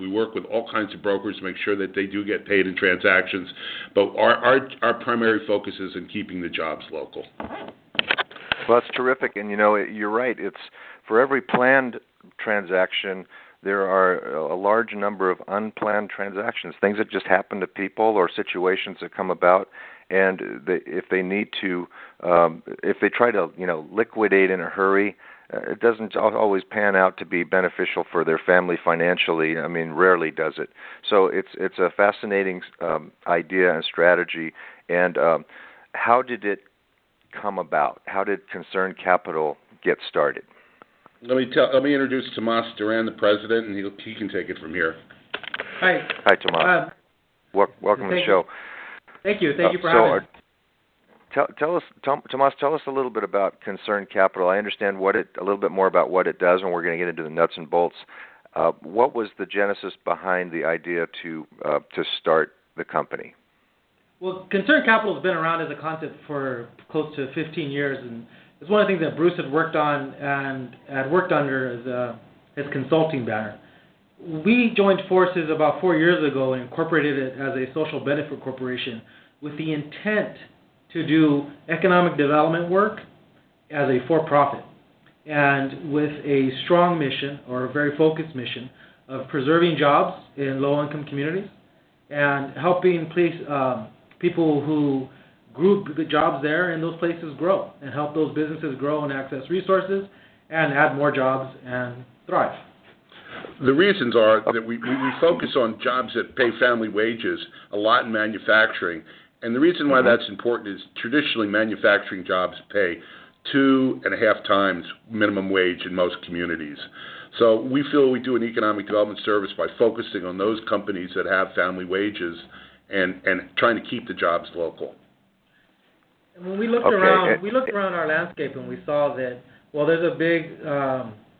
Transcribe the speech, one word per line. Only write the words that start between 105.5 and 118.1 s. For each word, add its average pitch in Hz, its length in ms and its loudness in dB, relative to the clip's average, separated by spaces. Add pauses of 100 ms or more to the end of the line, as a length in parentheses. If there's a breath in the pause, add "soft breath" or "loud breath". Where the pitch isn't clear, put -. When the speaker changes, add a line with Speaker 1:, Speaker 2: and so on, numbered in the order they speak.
Speaker 1:
on 110 260 0
jobs 123 320 -2
that 110 220 -6
pay 120 140 2 (100)
family 117 280 2
wages, 107 520 -2 (320 loud breath)
a 104 40 -6
lot 113 280 2
in 113 80 -6
manufacturing. 107 920 0 (400 loud breath)
And 117 120 -4
the 131 60 0
reason 156 280 2
why 131 100 6
Speaker 2:
Mm-hmm. 127 100 4
Speaker 1:
that's 117 200 4
important 107 400 -4
is 98 120 -10 (200)
traditionally 120 480 0
manufacturing 101 760 2
jobs 92 300 -2 (180)
pay 87 260 0 (520 loud breath)
two 135 540 4
and 95 100 -2
a 95 40 -4
half 107 280 2
times 98 380 2 (260)
minimum 104 400 0
wage 92 340 2
in 90 100 -8
most 90 300 0
communities. 82 540 -6 (600 loud breath)
So 113 220 6
we 131 300 -2
feel 143 200 4